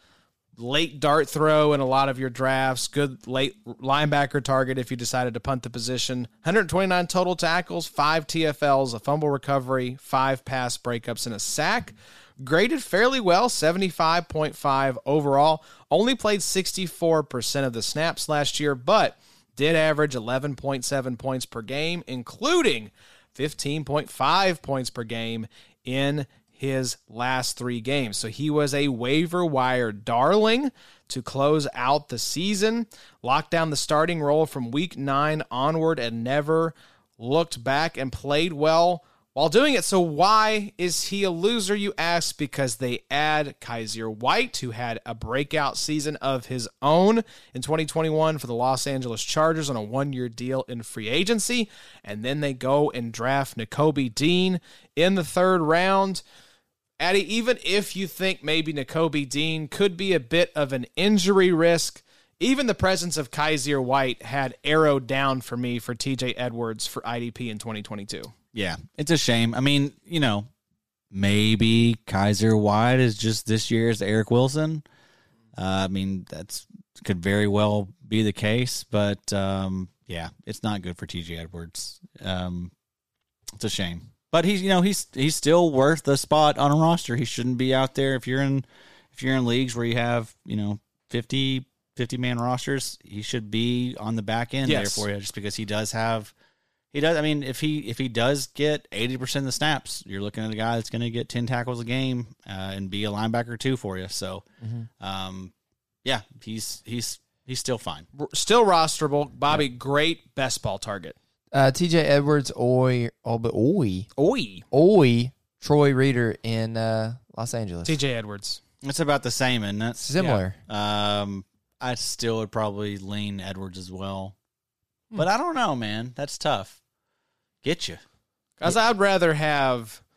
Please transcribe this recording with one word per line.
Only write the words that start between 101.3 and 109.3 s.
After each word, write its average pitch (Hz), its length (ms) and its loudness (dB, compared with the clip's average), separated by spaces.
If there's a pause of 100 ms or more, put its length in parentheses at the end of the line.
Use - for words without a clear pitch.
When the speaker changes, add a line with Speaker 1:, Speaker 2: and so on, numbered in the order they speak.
Speaker 2:
tackles 120 320 -4
a 117 60 -8
game, 123 420 -4 (200)
uh, 95 280 -10
and 98 160 -8
be 101 140 -4
a 104 60 -2
linebacker 113 460 -2
too 131 200 -2
for 95 200 -8
you. 92 120 -10
So, 95 340 -10 (200)
Speaker 3:
Mm-hmm. 117 420 -12
Speaker 2:
um, 95 480 -10 (500)
yeah, 127 180 -2 (220)
he's, 110 420 -10
he's, 117 340 -8 (260)
he's 127 140 -8
still 127 180 -4
fine. 80 280 -10 (140)
Speaker 1:
R-, 147 140 -6
still 226 320 4
rosterable. 151 680 2